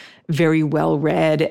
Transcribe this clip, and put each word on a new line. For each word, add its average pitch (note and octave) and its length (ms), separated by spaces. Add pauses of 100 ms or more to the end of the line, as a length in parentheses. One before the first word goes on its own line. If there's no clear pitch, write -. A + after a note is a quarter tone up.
(280)
very D#3+ 340
well D#3 360
read D#3 520